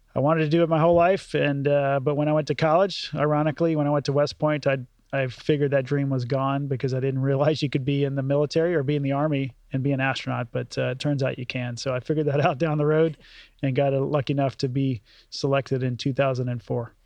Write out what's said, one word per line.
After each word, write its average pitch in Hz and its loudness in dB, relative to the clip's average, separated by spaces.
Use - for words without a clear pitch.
I 120 0
wanted 156 4
to 151 0
do 170 4
it 160 2
my 165 2
whole 170 6
life, 175 2
and, 143 0
uh, 139 2
but 143 0
when 147 0
I 151 2
went 156 0
to 147 -2
college, 170 0
ironically, 151 0
when 147 0
I 147 0
went 147 0
to 139 -2
West 143 -2
Point, 151 -2
I, 139 2
I 135 0
figured 143 0
that 135 2
dream 139 0
was 127 0
gone 135 -2
because 131 -2
I 131 -2
didn't 135 -2
realize 139 2
you 143 0
could 131 -2
be 143 0
in 139 -2
the 135 -2
military 151 2
or 151 2
be 143 0
in 143 0
the 139 0
Army 139 0
and 131 -2
be 143 2
an 131 0
astronaut, 127 -2
but, 123 -6
uh, 127 0
it 127 -6
turns 143 -2
out 131 -2
you 123 -8
can. 120 -6
So 131 -4
I 127 -4
figured 151 -2
that 143 2
<laughs> 160 4
out 156 0
down 151 0
the 147 2
road 156 2
and 135 -2
got, 139 2
uh, 135 0
lucky 143 -2
enough 139 -2
to 139 -2
be 131 -2
selected 135 -2
in 127 -2
two 139 -2
thousand 127 0
and 120 -6
four. 120 -6